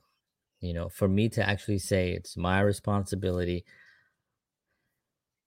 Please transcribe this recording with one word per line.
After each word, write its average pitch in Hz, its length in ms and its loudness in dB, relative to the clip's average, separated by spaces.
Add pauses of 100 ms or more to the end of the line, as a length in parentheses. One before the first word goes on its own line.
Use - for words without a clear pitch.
(600)
you 87 120 -6
know, 85 160 -6
for - 180 0
me 104 220 4
to 98 180 0
actually 101 320 0
say 92 320 0
it's 87 260 -8
my 92 240 2
responsibility. 95 1040 0 (1800)